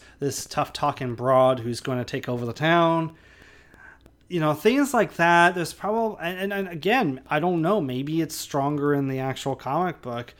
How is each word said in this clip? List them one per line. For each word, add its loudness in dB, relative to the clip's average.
this -6
tough-talking -4
broad 4
who's -6
gonna -4
take -8
over -4
the -6
town. 2
You -2
know, 2
things 2
like 0
that. 6
There's -4
probably, -2
and, -6
and, -4
and -4
again, 0
I 2
don't 0
know, 2
maybe -2
it's -4
stronger 0
in 0
the -4
actual -4
comic -4
book, -10